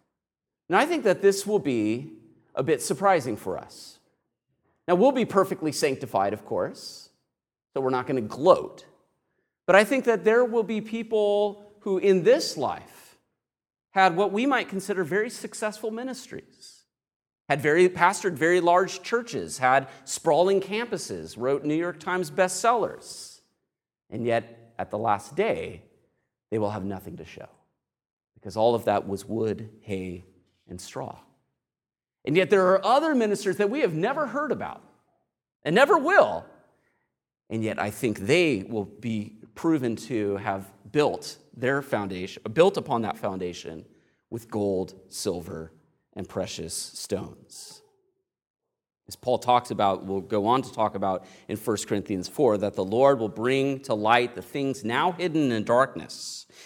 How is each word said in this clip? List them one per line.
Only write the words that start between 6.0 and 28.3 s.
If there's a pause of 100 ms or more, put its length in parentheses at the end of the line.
of
course, (640)
so
we're
not
gonna
gloat. (800)
But
I
think
that
there
will
be
people
who
in
this
life (760)
had
what
we
might
consider
very
successful
ministries, (640)
had
very,
pastored
very
large
churches,
had (180)
sprawling
campuses,
wrote
New
York
Times
bestsellers. (680)
And
yet,
at
the
last
day, (680)
they
will
have
nothing
to
show (840)